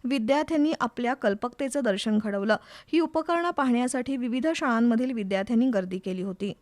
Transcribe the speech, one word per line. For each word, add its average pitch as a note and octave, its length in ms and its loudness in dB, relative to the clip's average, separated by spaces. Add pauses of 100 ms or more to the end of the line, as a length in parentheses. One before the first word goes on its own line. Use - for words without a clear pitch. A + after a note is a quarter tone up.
विद्यार्थ्यांनी D4 760 2
आपल्या A#3+ 340 -2
कल्पकतेचं B3 720 -2
दर्शन G#3+ 340 0
घडवलं. G#3 380 0 (360)
ही D#4+ 80 4
उपकरणं E4+ 500 0
पाहण्यासाठी B3+ 680 0
विविध B3 300 -2 (100)
शाळांमधील A#3+ 560 2
विद्यार्थ्यांनी G#3+ 560 0
गर्दी F#3 300 -2
केली F#3 240 -6
होती. G3 400 -6